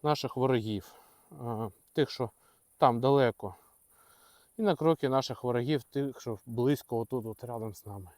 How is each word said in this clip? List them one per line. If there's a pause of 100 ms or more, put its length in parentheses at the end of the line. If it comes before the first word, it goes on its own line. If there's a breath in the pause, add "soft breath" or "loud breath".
наших
ворогів, (380 soft breath)
е, (580)
тих,
що (480 soft breath)
там
далеко, (1000 soft breath)
і
на
кроки
наших
ворогів,
тих,
що
близько
отут
от
рядом
з
нами.